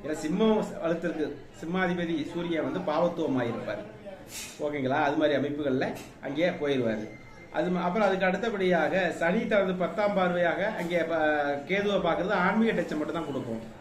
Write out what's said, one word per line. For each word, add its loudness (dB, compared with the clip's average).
ஏன்னா -4
சிம்மம் 4
வலுத்திருக்கு, 0
சிம்மாதிபதி 0
சூரியன் -2
வந்து -4
பாவத்துவமாயிருப்பார். -2
ஓகேங்களா? 0
அது 2
மாதிரி 4
அமைப்புகள்ல 0
அங்கேயே 2
போயிடுவாரு. 0
அது 2
ம-, 0
அப்புறம் 2
அதுக்கு 2
அடுத்தபடியாக 2
சனி 4
தனது 4
பத்தாம் 2
பார்வையாக 2
அங்கே 0
ப-, 2
கேதுவை 2
பார்க்கறது 0
ஆன்மீக 4
டச்சை -2
மட்டும் -2
தான் -6
கொடுக்கும். -4